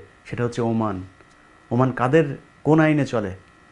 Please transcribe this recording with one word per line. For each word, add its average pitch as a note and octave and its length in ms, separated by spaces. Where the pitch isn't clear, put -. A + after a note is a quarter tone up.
সেটা A#2 180
হচ্ছে A#2 180
ওমান। A2 420
ওমান B2 200
কাদের, C3+ 460
কোন D#3 160
আইনে D3+ 260
চলে? G#2 260